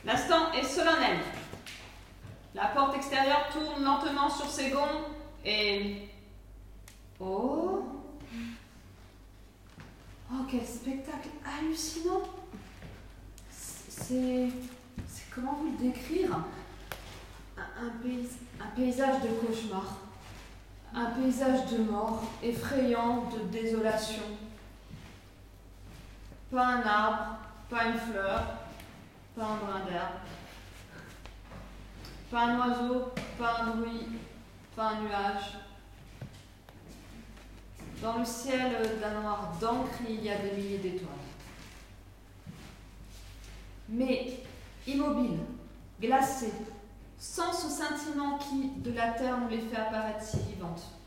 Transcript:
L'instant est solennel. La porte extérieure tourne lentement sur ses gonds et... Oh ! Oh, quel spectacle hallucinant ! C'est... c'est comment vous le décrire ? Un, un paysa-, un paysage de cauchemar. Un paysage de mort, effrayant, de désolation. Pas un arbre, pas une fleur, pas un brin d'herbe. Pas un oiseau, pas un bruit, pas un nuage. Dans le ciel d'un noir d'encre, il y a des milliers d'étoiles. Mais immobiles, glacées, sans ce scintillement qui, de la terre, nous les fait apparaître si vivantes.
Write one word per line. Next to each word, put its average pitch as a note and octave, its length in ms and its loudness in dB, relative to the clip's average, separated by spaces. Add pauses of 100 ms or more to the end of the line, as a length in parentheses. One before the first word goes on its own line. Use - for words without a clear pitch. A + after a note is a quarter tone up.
L'instant D#4+ 480 8
est C4 100 4
solennel. D#4 540 6 (1400)
La C4+ 140 2
porte C#4 280 6
extérieure C#4 560 6
tourne D4+ 320 0
lentement C#4+ 460 6
sur - 200 0
ses C4+ 200 0
gonds D4 360 4 (380)
et... G3+ 640 2 (1120)
Oh ! D4 640 2 (2500)
Oh, B3+ 180 -2
quel A#3+ 160 2
spectacle C4+ 640 -4 (140)
hallucinant ! D#4+ 800 2 (1300)
C'est... B3+ 1000 0 (580)
c'est - 260 -12
comment C4 260 -2
vous D4 180 0
le B3 120 4
décrire ? F4+ 400 2 (1300)
Un, A3+ 280 -6
un A#3 40 -2 (120)
paysa-, B3 360 -2 (240)
un G#3+ 140 -8
paysage B3+ 480 4
de A3+ 60 2 (160)
cauchemar. G#3+ 520 0 (1000)
Un A#3+ 120 2
paysage B3+ 640 6
de A3+ 80 4
mort, A3 440 2 (180)
effrayant, A#3+ 880 4
de A3 100 -2 (120)
désolation. A3 720 2 (2250)
Pas B3+ 140 8
un B3 160 6
arbre, G#3+ 580 6 (300)
pas A#3 160 2
une A3+ 120 4
fleur, G3 460 2 (920)
pas A3 80 -2
un G#3+ 220 0
brin F#3+ 240 -2
d'herbe. F3 300 -2 (2000)
Pas A#3+ 100 4
un A#3+ 180 6
oiseau, B3 540 4 (260)
pas A#3+ 240 2
un A3+ 140 2
bruit, A#3 300 -2 (680)
pas A3 140 2
un G#3+ 120 0
nuage. G3+ 560 0 (2500)
Dans A#3 180 2
le A#3+ 60 4
ciel B3+ 520 2 (240)
d'un G#3+ 200 0
noir G#3 380 -2
d'encre, A#3 380 2 (100)
il G#3+ 160 -2
y G#3+ 60 0
a G3+ 80 2
des G3 140 0
milliers G3+ 260 -2
d'étoiles. F3+ 320 -2 (2750)
Mais B3 520 2 (440)
immobiles, B3 540 4 (600)
glacées, B3 520 4 (640)
sans F4+ 320 0
ce F4 180 -2
scintillement C#4+ 680 0
qui, C4+ 400 0
de A#3+ 160 -2
la A#3 180 4
terre, B3+ 280 2
nous A#3 100 0
les A3+ 120 0
fait A3+ 160 -2
apparaître A3 440 0
si - 160 -2 (160)
vivantes. E3+ 300 -6 (240)